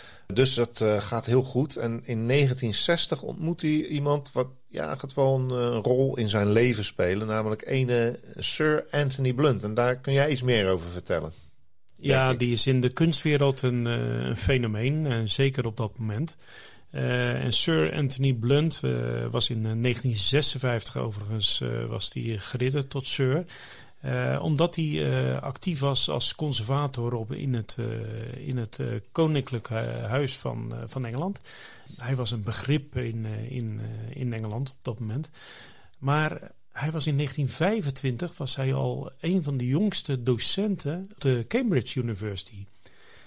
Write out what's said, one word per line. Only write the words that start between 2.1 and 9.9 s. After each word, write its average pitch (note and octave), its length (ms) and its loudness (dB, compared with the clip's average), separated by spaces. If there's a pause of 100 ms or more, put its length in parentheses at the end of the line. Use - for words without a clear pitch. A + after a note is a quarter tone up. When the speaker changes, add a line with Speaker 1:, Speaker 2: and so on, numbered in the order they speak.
Speaker 1:
negentien B2+ 480 2
zestig - 480 0
ontmoet E3 400 -4
hij D3+ 240 2
iemand C#3+ 460 0
wat, B2+ 160 0 (200)
ja, - 260 -4
gaat C3+ 200 -10
wel C3+ 240 4
een, B2+ 120 0
eh, A#2+ 320 0
rol B2+ 340 4
in A2 120 2
zijn G#2 240 4
leven A2+ 320 6
spelen. F#2+ 420 0
Namelijk A2 400 -2
ene B2 520 2 (180)
Sir - 540 2
Anthony C3+ 420 2
Blunt. C3 300 4
En G#2+ 120 -2
daar A#2+ 220 4